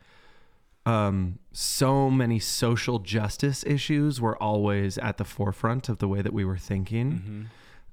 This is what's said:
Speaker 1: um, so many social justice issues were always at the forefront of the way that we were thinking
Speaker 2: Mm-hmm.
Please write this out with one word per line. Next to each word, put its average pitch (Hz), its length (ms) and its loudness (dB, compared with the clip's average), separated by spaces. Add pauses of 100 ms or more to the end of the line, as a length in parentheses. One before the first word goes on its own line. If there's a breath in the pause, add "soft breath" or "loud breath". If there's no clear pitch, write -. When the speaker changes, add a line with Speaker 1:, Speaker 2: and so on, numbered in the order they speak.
(880 soft breath)
Speaker 1:
um, 98 520 2 (140)
so 135 580 2
many 123 280 4
social 117 600 0
justice 107 680 -2
issues 147 540 0
were 110 220 0
always 101 560 2
at 107 200 -4
the 104 60 -2
forefront 113 640 -2
of 110 100 -2
the 101 100 0
way 98 140 0
that 92 100 -2
we 104 120 -2
were 92 120 -2
thinking 104 560 -2
Speaker 2:
Mm-hmm. 104 300 -8 (500 loud breath)